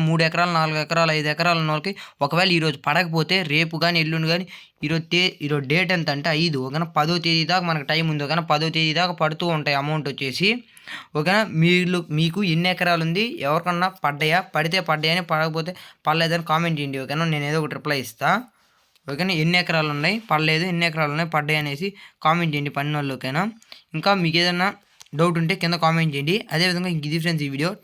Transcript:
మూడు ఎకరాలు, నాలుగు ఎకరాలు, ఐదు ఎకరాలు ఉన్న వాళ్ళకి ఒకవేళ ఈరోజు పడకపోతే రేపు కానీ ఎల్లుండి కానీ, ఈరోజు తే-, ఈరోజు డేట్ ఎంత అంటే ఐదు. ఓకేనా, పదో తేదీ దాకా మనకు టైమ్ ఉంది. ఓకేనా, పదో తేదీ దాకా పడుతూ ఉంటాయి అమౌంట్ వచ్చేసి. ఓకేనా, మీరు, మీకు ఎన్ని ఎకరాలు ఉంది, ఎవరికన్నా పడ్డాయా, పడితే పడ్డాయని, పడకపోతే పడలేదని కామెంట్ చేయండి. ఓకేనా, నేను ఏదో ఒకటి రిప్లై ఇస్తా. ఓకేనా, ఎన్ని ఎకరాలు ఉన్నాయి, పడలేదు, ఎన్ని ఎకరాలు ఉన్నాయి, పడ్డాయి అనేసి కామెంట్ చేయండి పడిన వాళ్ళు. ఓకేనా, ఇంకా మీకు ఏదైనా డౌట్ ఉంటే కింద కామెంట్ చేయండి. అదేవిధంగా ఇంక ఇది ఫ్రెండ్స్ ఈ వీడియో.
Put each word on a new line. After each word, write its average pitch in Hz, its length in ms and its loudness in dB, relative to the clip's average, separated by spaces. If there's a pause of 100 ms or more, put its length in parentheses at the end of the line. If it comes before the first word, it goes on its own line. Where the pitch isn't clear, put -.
మూడు 165 180 4
ఎకరాలు, 175 320 2
నాలుగు 156 240 0
ఎకరాలు, 160 340 2
ఐదు 151 140 0
ఎకరాలు 165 320 2
ఉన్న 156 100 0
వాళ్ళకి 151 180 -2 (340)
ఒకవేళ 175 300 2
ఈరోజు 156 300 2
పడకపోతే 160 500 0 (160)
రేపు 165 320 0
కానీ 170 200 2
ఎల్లుండి 160 280 0
కానీ, 180 140 0 (400)
ఈరోజు 160 260 0
తే-, 180 220 2 (120)
ఈరోజు 143 260 0
డేట్ 180 240 2
ఎంత 156 200 0
అంటే 143 140 -2 (100)
ఐదు. 160 280 0
ఓకేనా, 160 280 -2
పదో 156 200 2 (100)
తేదీ 165 260 2
దాకా 180 180 2
మనకు 151 220 -2
టైమ్ 160 200 2
ఉంది. 147 140 -2
ఓకేనా, 160 260 0
పదో 151 240 2
తేదీ 160 240 2
దాకా 180 200 0
పడుతూ 160 360 0
ఉంటాయి 147 260 -2
అమౌంట్ 147 300 -2
వచ్చేసి. 135 360 -2 (720)
ఓకేనా, 185 220 4 (220)
మీరు, 180 360 4 (200)
మీకు 165 200 0 (140)
ఎన్ని 175 200 2
ఎకరాలు 175 340 2
ఉంది, 190 180 0 (220)
ఎవరికన్నా 170 420 0 (160)
పడ్డాయా, 156 340 2 (160)
పడితే 160 240 0 (100)
పడ్డాయని, 160 420 0
పడకపోతే 160 420 -2 (340)
పడలేదని 165 440 2
కామెంట్ 165 280 2
చేయండి. 139 240 -4
ఓకేనా, 156 300 -2
నేను 147 160 -2
ఏదో 156 140 0
ఒకటి 135 160 -6
రిప్లై 143 260 -2
ఇస్తా. 143 260 -2 (800)
ఓకేనా, 175 320 -2
ఎన్ని 180 200 4
ఎకరాలు 156 340 0
ఉన్నాయి, 180 200 0 (140)
పడలేదు, 156 400 2
ఎన్ని 170 180 0
ఎకరాలు 151 260 -2
ఉన్నాయి, 165 200 -2
పడ్డాయి 151 280 0
అనేసి 143 260 -6 (360)
కామెంట్ 165 300 2
చేయండి 143 240 -4
పడిన 147 220 -2
వాళ్ళు. 139 180 -4
ఓకేనా, 139 240 -2 (560)
ఇంకా 196 140 2 (100)
మీకు 165 200 2
ఏదైనా 180 260 0 (520)
డౌట్ 170 220 2
ఉంటే 160 220 0
కింద 170 200 0
కామెంట్ 160 320 2
చేయండి. 156 200 0 (180)
అదేవిధంగా 180 400 0
ఇంక 147 160 -4
ఇది 165 140 0
ఫ్రెండ్స్ 160 220 0
ఈ 139 80 -6
వీడియో. 160 160 -2 (120)